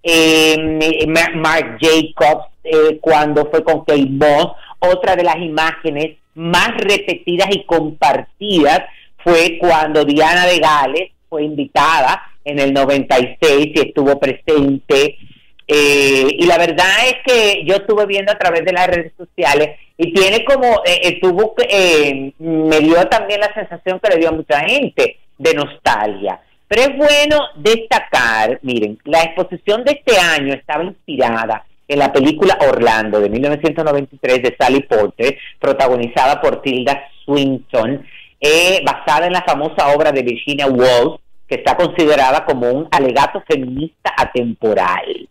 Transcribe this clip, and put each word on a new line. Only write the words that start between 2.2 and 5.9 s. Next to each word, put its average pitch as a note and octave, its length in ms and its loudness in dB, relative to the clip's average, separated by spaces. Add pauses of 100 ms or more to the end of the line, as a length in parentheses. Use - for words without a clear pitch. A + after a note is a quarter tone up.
eh, D#3 340 2
cuando D3+ 500 0
fue D#3+ 140 0
con D#3 220 -2
Kate D3 240 2
Moss, D3 420 2 (280)
otra F3+ 360 2
de F3 80 0
las E3 140 0
imágenes D#3+ 800 -6 (180)